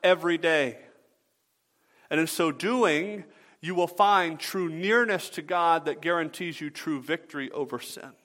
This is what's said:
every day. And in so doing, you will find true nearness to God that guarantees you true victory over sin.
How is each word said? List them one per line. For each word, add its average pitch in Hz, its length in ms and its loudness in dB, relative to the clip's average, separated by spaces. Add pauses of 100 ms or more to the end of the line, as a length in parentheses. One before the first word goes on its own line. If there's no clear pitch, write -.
every 175 380 4
day. 156 400 2 (1300)
And 156 100 2
in 160 80 0
so 165 240 0
doing, 196 720 0 (360)
you 175 140 -6
will 175 140 2
find 180 500 4
true 185 300 -4
nearness 196 640 0
to - 120 -10
God 165 440 2
that 160 140 -4
guarantees 170 600 -2
you 151 100 -8
true 147 300 -6
victory 143 500 -6
over 123 300 -6
sin. - 320 -14 (120)